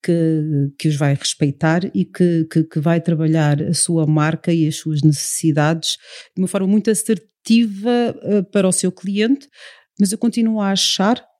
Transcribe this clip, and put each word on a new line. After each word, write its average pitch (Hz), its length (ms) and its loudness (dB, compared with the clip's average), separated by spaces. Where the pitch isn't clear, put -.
que, 160 400 0
que - 100 -2
os 151 80 0
vai 143 180 2
respeitar 156 680 0
e 190 100 0
que, 170 460 0
que, 160 140 2
que 160 160 -4
vai 170 200 2
trabalhar 156 640 2
a 175 120 -2
sua 160 320 0
marca 156 460 0
e 165 140 2
as 156 100 -4
suas 151 260 -4
necessidades 151 960 0
de 185 80 -4
uma 180 60 -2
forma 190 200 -2
muito 208 220 2
assertiva, 226 1300 -2
eh, 202 280 0
para 196 160 2
o 185 60 2
seu 185 180 -2
cliente, 208 580 -2
mas 196 120 4
eu 226 60 -6
continuo 226 420 0
a 196 100 0
achar 196 520 0